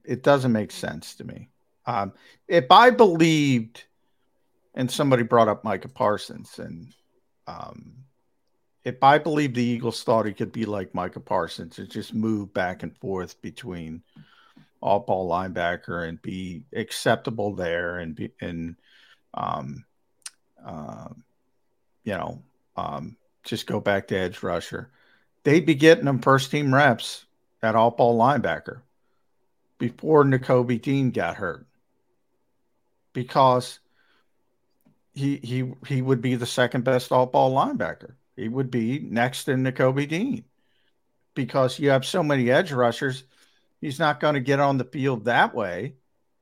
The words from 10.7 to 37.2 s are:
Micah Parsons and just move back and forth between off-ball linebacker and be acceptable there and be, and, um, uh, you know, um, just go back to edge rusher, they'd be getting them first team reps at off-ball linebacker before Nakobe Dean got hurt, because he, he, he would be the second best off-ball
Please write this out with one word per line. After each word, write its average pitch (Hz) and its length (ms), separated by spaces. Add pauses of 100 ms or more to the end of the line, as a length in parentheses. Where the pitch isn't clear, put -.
Micah 90 280
Parsons 87 580
and 95 100
just - 240
move 107 400
back 90 300
and 85 140
forth 92 440
between 87 640 (760)
off-ball 98 480
linebacker 87 760
and 85 160
be 92 520
acceptable 113 840
there 87 440
and 82 140
be, 85 180 (100)
and, 85 340 (580)
um, 69 520 (800)
uh, 80 420 (960)
you 107 80
know, 82 320 (320)
um, 80 400 (300)
just - 220
go 107 120
back 98 300
to 101 80
edge 92 260
rusher, - 480 (520)
they'd 147 220
be 156 100
getting 160 280
them 139 160
first 135 320
team 143 240
reps 135 500 (360)
at 110 140
off-ball 117 440
linebacker 113 640 (960)
before 147 480
Nakobe 127 560
Dean 139 300
got 85 260
hurt, 85 280 (1500)
because 127 640 (1300)
he, 139 240
he, 127 340 (160)
he 135 140
would 131 200
be 127 140
the 117 100
second 123 380
best 127 300
off-ball 131 420